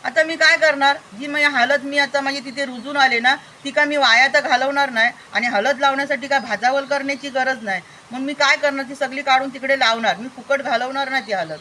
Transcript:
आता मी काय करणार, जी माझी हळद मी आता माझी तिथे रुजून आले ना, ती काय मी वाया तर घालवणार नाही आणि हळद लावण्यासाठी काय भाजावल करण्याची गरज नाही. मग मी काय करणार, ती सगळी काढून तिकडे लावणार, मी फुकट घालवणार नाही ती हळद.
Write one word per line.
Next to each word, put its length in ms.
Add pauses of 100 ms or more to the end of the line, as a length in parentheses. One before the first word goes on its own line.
आता 200
मी 120
काय 220
करणार, 400 (220)
जी 80
माझी 180
हळद 380
मी 140
आता 240
माझी 180
तिथे 260
रुजून 320
आले 220
ना, 160
ती 360
काय 140
मी 120
वाया 300
तर 140
घालवणार 480
नाही 220 (220)
आणि 140
हळद 320
लावण्यासाठी 480
काय 120
भाजावल 460
करण्याची 440
गरज 340
नाही. 180 (300)
मग 80
मी 140
काय 220
करणार, 340
ती 60
सगळी 260
काढून 280
तिकडे 300
लावणार, 380
मी 100
फुकट 340
घालवणार 480
नाही 180
ती 60
हळद. 280